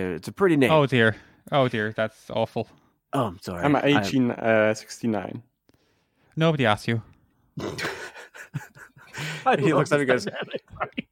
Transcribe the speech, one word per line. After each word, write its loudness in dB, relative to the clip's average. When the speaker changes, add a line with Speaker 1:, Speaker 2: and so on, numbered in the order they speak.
Speaker 1:
it's -10
a -8
pretty 2
name. 6
Speaker 2:
Oh, 6
dear. 4
Oh, 4
dear. -2
That's -6
awful. -4
Speaker 1:
Oh, 0
I'm -10
sorry. -6
Speaker 3:
I'm 2
Speaker 1:
I 0
Speaker 3:
eighteen, 2
uh, 2
sixty-nine. -6
Speaker 2:
Nobody 2
asked 2
you. 0
Speaker 1:
<laughs> -12
Speaker 4:
I 4
Speaker 1:
He 2
Speaker 4:
love 4
Speaker 1:
looks 0
up 4
and 2
Speaker 4:
this 2
Speaker 1:
goes, -
Speaker 4:
dynamic. -10